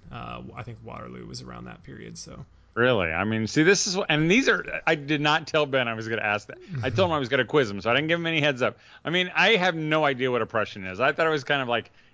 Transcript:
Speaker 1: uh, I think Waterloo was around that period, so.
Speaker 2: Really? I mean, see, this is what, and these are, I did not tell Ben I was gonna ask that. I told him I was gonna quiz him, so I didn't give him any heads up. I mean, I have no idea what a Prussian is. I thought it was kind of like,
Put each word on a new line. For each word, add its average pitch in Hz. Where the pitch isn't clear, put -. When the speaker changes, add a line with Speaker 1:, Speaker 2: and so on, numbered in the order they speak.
Speaker 1:
uh, 120
I 123
think 117
Waterloo 113
was 123
around 60
that 60
period, -
so. -
Speaker 2:
Really? 117
I 82
mean, 110
see, 147
this 180
is 185
what, 196
and 156
these 254
are, -
I 165
did 147
not 151
tell 151
Ben 131
I 117
was 110
gonna 113
ask 104
that. -
I 131
told 185
him 160
I 151
was 131
gonna 127
quiz 123
him, 98
so 101
I 120
didn't 147
give 170
him 170
any 165
heads 143
up. 113
I -
mean, 180
I 196
have 180
no 156
idea 131
what 120
a -
Prussian 104
is. 92
I 135
thought 160
it 160
was 151
kind 143
of 127
like, 117